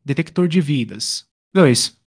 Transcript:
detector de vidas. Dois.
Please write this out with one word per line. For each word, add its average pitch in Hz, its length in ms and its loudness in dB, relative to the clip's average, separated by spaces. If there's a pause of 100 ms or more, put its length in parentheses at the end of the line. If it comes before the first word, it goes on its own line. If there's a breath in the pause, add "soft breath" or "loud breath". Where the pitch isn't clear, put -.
detector 160 460 -2
de 175 100 0
vidas. 123 640 -4 (280)
Dois. 147 420 2 (160)